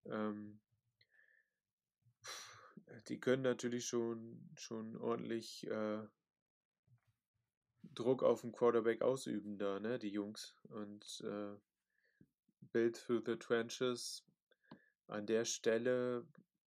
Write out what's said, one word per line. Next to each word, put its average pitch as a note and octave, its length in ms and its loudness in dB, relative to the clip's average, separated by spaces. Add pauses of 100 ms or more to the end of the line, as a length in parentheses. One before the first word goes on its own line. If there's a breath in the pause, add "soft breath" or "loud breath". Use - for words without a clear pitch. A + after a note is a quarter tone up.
Ähm, G#2 560 -4 (2500 loud breath)
die A#2+ 100 -2
können C3 240 4
natürlich B2 440 2
schon, A#2 720 -2
schon A2+ 400 -8
ordentlich, A#2 720 -4
äh, G#2+ 400 -2 (1900)
Druck B2+ 280 2
auf A#2+ 200 6
den A#2 100 -6
Quarterback A#2 500 4
ausüben A2+ 560 0
da, G2 220 0
ne, A#2 180 -2
die G#2+ 120 -6
Jungs. G#2 440 -6 (100)
Und, G#2 580 -12
äh, G#2 340 -6 (1160 soft breath)
Build A#2 240 4
through A2+ 300 0
the A2+ 100 0
trenches. A#2+ 880 -2 (840 loud breath)
An G#2 180 -6
der A2 180 4
Stelle, A#2+ 840 2 (400)